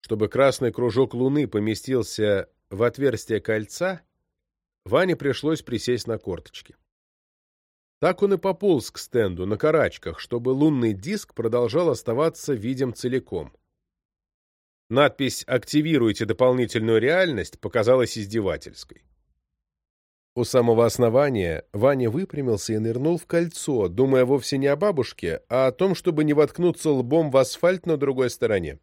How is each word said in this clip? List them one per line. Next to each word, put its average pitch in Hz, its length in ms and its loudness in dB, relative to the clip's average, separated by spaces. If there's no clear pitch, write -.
Чтобы 107 280 -2
красный 131 420 2
кружок 123 420 0
луны 131 340 0
поместился 104 1000 -2
в 98 140 -2
отверстие 117 580 -2
кольца, 113 600 -4
Ване 160 300 2
пришлось 143 460 -2
присесть 120 460 -4
на 110 100 -4
корточки. - 580 -12
Так 175 220 0
он 196 140 2
и - 20 -6
пополз 185 540 0
к - 80 -18
стенду 92 460 -2
на 101 120 -2
карачках, 139 640 0
чтобы 120 300 -6
лунный 131 440 2
диск 151 400 -8
продолжал 120 560 0
оставаться 143 640 -2
видим 123 400 -4
целиком. 120 600 -6
Надпись 135 560 0
«Активируйте 131 800 0
дополнительную 113 760 2
реальность» 147 580 -2
показалась 117 580 2
издевательской. 98 840 -6
У 120 60 0
самого 117 420 4
основания 113 880 2
Ваня 123 380 2
выпрямился 131 640 -4
и 107 40 -2
нырнул 123 400 -2
в - 80 -12
кольцо, 160 640 -2
думая 127 360 4
вовсе 135 360 0
не 139 80 0
о 143 80 2
бабушке, 143 760 -2
а 131 160 2
о 127 60 2
том, 185 240 0
чтобы 156 280 -2
не 151 100 2
воткнуться 156 580 0
лбом 135 400 0
в 135 60 4
асфальт 170 500 0
на 160 100 0
другой 131 320 0
стороне. 92 540 -2